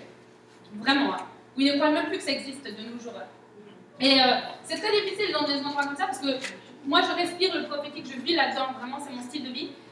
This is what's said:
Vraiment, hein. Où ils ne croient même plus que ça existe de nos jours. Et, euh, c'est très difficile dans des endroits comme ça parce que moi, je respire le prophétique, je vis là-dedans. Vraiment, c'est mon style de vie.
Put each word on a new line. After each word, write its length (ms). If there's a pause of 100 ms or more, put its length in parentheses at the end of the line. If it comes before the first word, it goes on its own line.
(760)
Vraiment, 380
hein. 40 (400)
Où 40
ils 100
ne 60
croient 140
même 160
plus 100
que 60
ça 80
existe 320
de 200
nos 160
jours. 140 (840)
Et, 200
euh, 60 (380)
c'est 140
très 140
difficile 400
dans 120
des 220
endroits 180
comme 120
ça 100
parce 140
que 80 (580)
moi, 160
je 140
respire 400
le 120
prophétique, 440
je 80
vis 160
là-dedans. 320 (120)
Vraiment, 200
c'est 140
mon 80
style 240
de 80
vie. 160 (220)